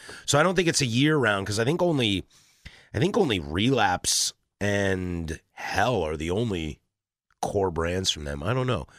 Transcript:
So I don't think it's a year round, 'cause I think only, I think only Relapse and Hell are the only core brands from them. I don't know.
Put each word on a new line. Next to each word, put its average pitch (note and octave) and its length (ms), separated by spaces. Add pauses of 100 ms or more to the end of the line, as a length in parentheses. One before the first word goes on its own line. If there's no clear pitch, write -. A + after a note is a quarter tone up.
(240)
So C#3+ 140
I D3+ 40
don't F#3 120
think E3+ 140
it's D#3+ 120
a C#3 60
year C3+ 300
round, G#2 300
'cause G2+ 120
I A#2 60
think E3 180
only, B2 420 (680)
I - 40
think F3 180
only C3 240
Relapse F#2+ 920 (280)
and F#2 800 (120)
Hell G#2 500
are D#2 140
the D#2+ 140
only F2+ 480 (640)
core F#2+ 280
brands F2 400
from D2+ 140
them. C#2+ 180
I F#2+ 120
don't B2+ 120
know. G#2 200 (120)